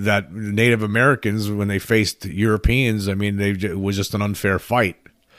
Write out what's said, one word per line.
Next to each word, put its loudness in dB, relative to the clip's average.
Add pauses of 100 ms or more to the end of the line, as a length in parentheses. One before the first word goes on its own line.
that 0
Native 2
Americans, 2
when -2
they 0
faced 0
Europeans, 0
I -2
mean, -2
they 0
j-, -4
it -6
was -2
just -4
an -2
unfair 0
fight. 0 (440)